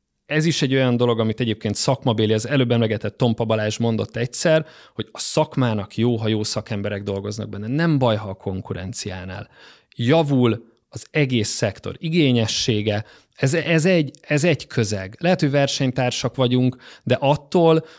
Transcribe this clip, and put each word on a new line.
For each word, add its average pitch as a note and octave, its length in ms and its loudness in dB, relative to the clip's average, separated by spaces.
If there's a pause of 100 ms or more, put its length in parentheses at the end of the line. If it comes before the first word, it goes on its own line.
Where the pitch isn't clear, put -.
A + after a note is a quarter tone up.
(260)
ez D#3 200 0
is E3 160 0
egy C3 120 2
olyan B2+ 240 4
dolog, A#2 220 2
amit A2 200 0
egyébként A2 360 -2
szakmabéli, A2 580 0
az A2 140 0
előbb C3 240 2
emlegetett A2 460 0
Tompa A#2 280 0
Balázs G#2+ 320 -2
mondott A2+ 380 -2
egyszer, D3+ 500 0 (280)
hogy - 180 -8
a - 80 -14
szakmának A#2+ 800 -2
jó, A#2 180 2
ha A2 120 -4
jó G#2+ 160 0
szakemberek G#2 600 -6
dolgoznak G#2 460 -6
benne. G2+ 180 -10
Nem D#3 300 0
baj, A#2+ 180 2
ha G#2 140 -8
a F#2+ 40 -10
konkurenciánál F#2+ 1160 -8 (460)
javul B2+ 760 2 (180)
az - 220 -14
egész B2+ 380 0
szektor - 480 -4
igényessége, A#2 1080 0 (300)
ez, C3+ 180 0
ez E3 320 2
egy, E3+ 260 2 (100)
ez D3 220 0
egy E3 240 0
közeg. G2+ 520 -4
Lehet, F3+ 200 2
hogy D3+ 120 2
versenytársak C3 840 -2
vagyunk, B2+ 420 2 (260)
de B2 160 0
attól, D#3+ 640 4 (140)